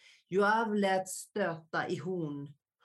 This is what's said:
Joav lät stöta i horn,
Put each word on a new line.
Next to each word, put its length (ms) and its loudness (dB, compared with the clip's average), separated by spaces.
Joav 460 4
lät 340 2
stöta 800 -4
i 80 -2
horn, 580 -6